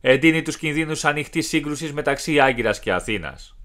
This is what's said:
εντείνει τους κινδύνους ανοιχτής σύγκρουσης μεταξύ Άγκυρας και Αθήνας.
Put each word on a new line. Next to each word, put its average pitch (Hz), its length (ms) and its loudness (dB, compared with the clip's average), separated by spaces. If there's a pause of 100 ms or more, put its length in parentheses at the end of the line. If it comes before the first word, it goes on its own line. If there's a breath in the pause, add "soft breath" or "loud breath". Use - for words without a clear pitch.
εντείνει 156 400 6
τους 156 160 -6
κινδύνους 156 480 -4
ανοιχτής 151 420 -2
σύγκρουσης 147 460 -4
μεταξύ 147 460 0
Άγκυρας 120 400 2
και 104 120 -4
Αθήνας. 87 720 -6